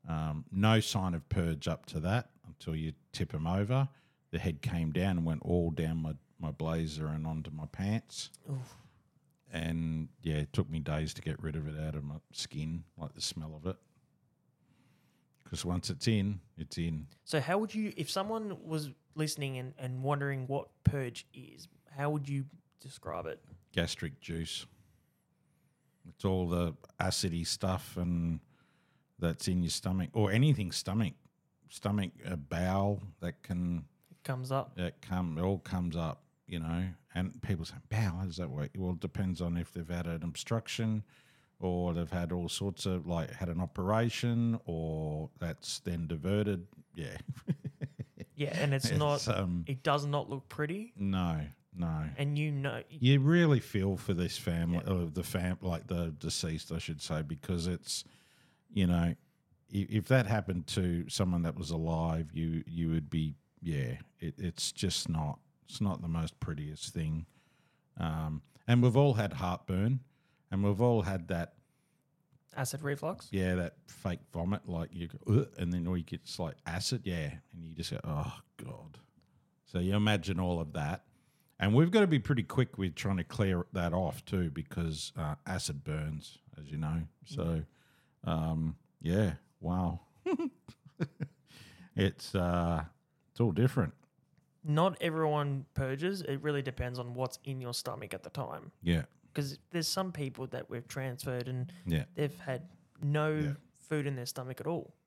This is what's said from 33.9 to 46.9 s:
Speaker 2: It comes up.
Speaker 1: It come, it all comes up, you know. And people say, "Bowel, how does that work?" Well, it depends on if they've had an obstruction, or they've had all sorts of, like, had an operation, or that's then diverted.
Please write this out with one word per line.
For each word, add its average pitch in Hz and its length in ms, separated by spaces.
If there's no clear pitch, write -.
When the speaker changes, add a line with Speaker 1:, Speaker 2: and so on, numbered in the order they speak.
Speaker 2:
It - 120
comes 127 280
up. 135 260
Speaker 1:
It 87 240
come, 90 360
it 85 40
all 92 180
comes 87 360
up, 80 280
you 85 120
know. 85 300
And 92 280
people 85 240
say, - 100
"Bowel, 104 280
how 95 80
does 82 120
that 85 120
work?" 71 260
Well, 92 160
it 85 80
depends 90 420
on 85 140
if 85 160
they've 82 160
had 87 180
an 82 160
obstruction, 110 800
or 87 340
they've 82 180
had 87 220
all 85 160
sorts - 360
of, 90 220
like, 85 240
had 92 160
an 85 140
operation, 113 1040
or 78 640
that's - 400
then 82 280
diverted. 95 600